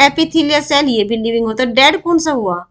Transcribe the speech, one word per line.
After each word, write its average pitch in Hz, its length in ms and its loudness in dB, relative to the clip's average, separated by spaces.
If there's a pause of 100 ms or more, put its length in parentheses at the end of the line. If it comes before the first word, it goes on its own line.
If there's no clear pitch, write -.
epithelial 294 600 2
सेल 285 240 0
ये 226 160 0
भी 220 140 -2
लिविंग 233 280 -2
होता 220 180 -2
है। 240 100 -2
डेड 294 280 2
कौन 330 180 0
सा 320 140 -2
हुआ? 180 380 -4